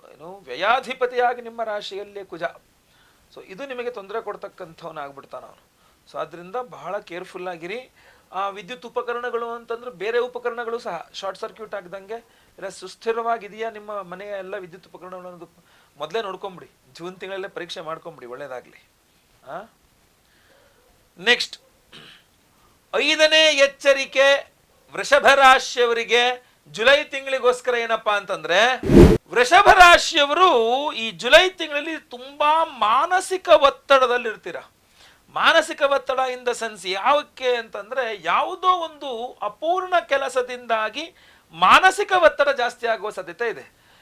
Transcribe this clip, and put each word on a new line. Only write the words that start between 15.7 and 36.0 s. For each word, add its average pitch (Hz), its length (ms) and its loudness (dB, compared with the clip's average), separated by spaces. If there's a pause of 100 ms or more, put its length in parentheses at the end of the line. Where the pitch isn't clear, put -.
ಮೊದಲೇ 156 240 -6
ನೋಡ್ಕೊಂಬಿಡಿ, 190 500 -12 (220)
ಜೂನ್ 180 260 -14
ತಿಂಗಳಲ್ಲೇ 190 280 -10
ಪರೀಕ್ಷೆ 175 340 -12
ಮಾಡ್ಕೊಂಬಿಡಿ, 156 440 -14
ಒಳ್ಳೇದಾಗ್ಲಿ. 123 600 -14 (600)
ಆ? 160 140 -12 (1600)
ನೆಕ್ಸ್ಟ್, 233 420 -2 (1300)
ಐದನೇ 311 600 4
ಎಚ್ಚರಿಕೆ 277 1000 2 (380)
ವೃಷಭ 233 340 0 (100)
ರಾಶಿಯವರಿಗೆ 247 1080 2 (240)
ಜುಲೈ 240 360 2
ತಿಂಗಳಿಗೋಸ್ಕರ 262 720 -2
ಏನಪ್ಪಾ 226 420 -2
ಅಂತಂದ್ರೆ, 196 640 0 (480)
ವೃಷಭ 302 400 6
ರಾಶಿಯವರು 302 1200 6
ಈ 226 180 -6
ಜುಲೈ 277 380 8
ತಿಂಗಳಲ್ಲಿ 311 480 -8
ತುಂಬಾ 294 640 -2
ಮಾನಸಿಕ 320 840 -2
ಒತ್ತಡದಲ್ಲಿರ್ತೀರ. 247 1080 2 (720)
ಮಾನಸಿಕ 302 520 0
ಒತ್ತಡ 269 380 -2 (140)